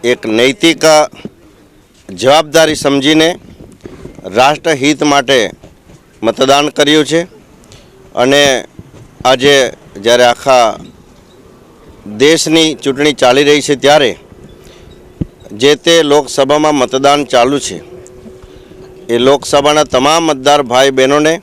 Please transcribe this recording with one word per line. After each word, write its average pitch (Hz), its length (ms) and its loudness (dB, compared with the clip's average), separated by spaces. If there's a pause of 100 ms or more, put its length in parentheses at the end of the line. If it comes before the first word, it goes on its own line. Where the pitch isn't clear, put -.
એક 120 180 -2 (100)
નૈતિક 131 520 -2 (1300)
જવાબદારી 151 760 0
સમજીને 147 460 0 (1040)
રાષ્ટ્રહિત 143 680 0
માટે 139 360 0 (840)
મતદાન 135 500 0
કર્યું 151 340 0
છે. 165 220 -4 (880)
અને 139 280 2 (800)
આજે 131 340 2 (400)
જ્યારે 117 280 2
આખા 120 400 2 (1500)
દેશની 160 580 2
ચૂંટણી 143 460 -4
ચાલી 131 280 2
રહી 147 180 0
છે, 147 80 0
ત્યારે 139 360 2 (1400)
જે 120 240 0
તે 170 180 -2 (100)
લોકસભામાં 147 720 0
મતદાન 139 500 0
ચાલુ 127 340 0
છે, 95 180 -12 (1300)
એ 117 100 -4
લોકસભાના 143 760 0
તમામ 147 300 0
મતદાર 143 400 0
ભાઈ 127 280 0
બહેનોને 143 520 0